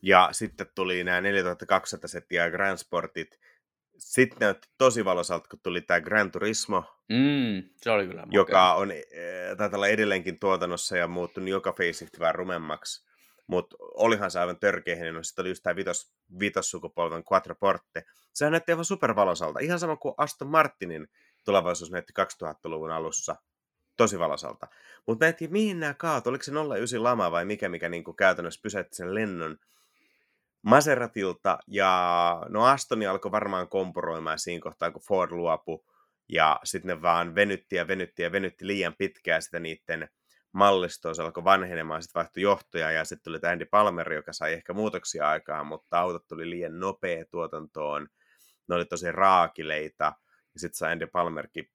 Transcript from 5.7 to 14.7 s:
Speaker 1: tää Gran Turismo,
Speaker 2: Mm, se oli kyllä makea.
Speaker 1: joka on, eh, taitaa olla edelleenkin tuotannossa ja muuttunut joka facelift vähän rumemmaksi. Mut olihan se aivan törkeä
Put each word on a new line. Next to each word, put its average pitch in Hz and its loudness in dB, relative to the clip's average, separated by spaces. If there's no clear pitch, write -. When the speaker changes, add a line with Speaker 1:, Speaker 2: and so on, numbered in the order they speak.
Speaker 1:
tää 87 2
Gran 98 0
Turismo, 98 -2
Speaker 2:
Mm, 123 2
se - -4
oli 104 2
kyllä 92 -12
makea. 98 2
Speaker 1:
joka 92 8
on, 98 0
eh, 90 -10
taitaa 101 -2
olla 101 2
edelleenkin 98 0
tuotannossa 90 -2
ja 87 0
muuttunut 87 -6
joka 95 -2
facelift 85 -4
vähän 82 2
rumemmaksi. 85 -8
Mut 87 -2
olihan 104 2
se 87 -2
aivan 87 -2
törkeä 90 0